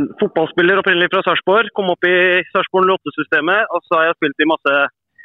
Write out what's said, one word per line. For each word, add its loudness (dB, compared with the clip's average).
fotballspiller 0
opprinnelig 0
fra 0
Sarpsborg, 0
kom -2
opp -2
i 2
Sarpsborg 0
null 2
åtte-systemet, -2
og -4
så 0
har 2
jeg -6
spilt -2
i 2
masse -2